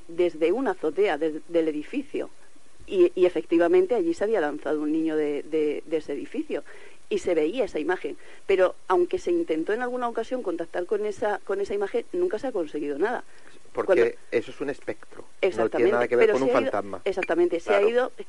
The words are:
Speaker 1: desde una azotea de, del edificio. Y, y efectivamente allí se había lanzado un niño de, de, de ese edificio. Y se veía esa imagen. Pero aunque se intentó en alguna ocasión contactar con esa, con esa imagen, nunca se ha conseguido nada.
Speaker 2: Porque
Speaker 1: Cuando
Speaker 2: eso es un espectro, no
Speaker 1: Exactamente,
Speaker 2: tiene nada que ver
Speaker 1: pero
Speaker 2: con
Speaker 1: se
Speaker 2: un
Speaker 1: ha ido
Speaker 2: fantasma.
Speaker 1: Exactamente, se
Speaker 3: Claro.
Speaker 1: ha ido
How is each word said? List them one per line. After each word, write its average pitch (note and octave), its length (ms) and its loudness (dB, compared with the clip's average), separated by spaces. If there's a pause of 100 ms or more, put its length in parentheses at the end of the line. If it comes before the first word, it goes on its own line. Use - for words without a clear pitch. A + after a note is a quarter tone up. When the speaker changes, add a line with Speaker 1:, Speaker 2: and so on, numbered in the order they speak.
Speaker 1:
desde E3 440 2
una A#3+ 200 0
azotea D#3+ 440 0
de, D#3 320 -2
del E3 200 2
edificio. D#3 600 -4 (580)
Y, F3 280 4
y F3+ 100 4
efectivamente F3 720 4
allí E3+ 180 2
se F3+ 120 -4
había G#3+ 180 2
lanzado D3 400 -2
un D3+ 100 0
niño D#3+ 240 0
de, D3 280 0
de, D3+ 420 0
de E3 100 -2
ese D#3 160 -6
edificio. D3+ 500 -6 (460)
Y G#3 100 0
se F3 160 0
veía E3 300 2
esa F3+ 140 -4
imagen. D3+ 380 -2 (300)
Pero F#3 280 4 (140)
aunque F3+ 300 4
se - 120 -4
intentó E3+ 420 0
en A3+ 80 -2
alguna B3 280 -2
ocasión A#3 340 -4
contactar E3+ 440 -4
con G#3 200 -2
esa, G#3 380 -2
con G3 160 -2
esa G3+ 120 -2
imagen, G#3 400 -2
nunca F3+ 260 0
se C4+ 100 -4
ha B3+ 40 -4
conseguido D3 460 -4
nada. G#3+ 260 0 (480)
Speaker 2:
Porque G#3 140 -2
Speaker 1:
Cuando F3+ 200 6 (260)
Speaker 2:
eso - 180 0
es - 100 -10
un C#3+ 100 -4
espectro, - 500 -10
no - 60 -12 (140)
Speaker 1:
Exactamente, F3 360 2
Speaker 2:
tiene E3+ 160 4
nada A#2+ 160 2
que A#2+ 80 2
ver A#2+ 100 8
Speaker 1:
pero G#2+ 60 6
Speaker 2:
con C3 100 2
Speaker 1:
se C3+ 80 2
Speaker 2:
un - 60 4
Speaker 1:
ha B2+ 40 4
ido A2 120 0
Speaker 2:
fantasma. G2 320 -4
Speaker 1:
Exactamente, F3 560 2
se - 100 -6
Speaker 3:
Claro. G3+ 160 6
Speaker 1:
ha A3+ 40 4
ido B3 220 2 (160)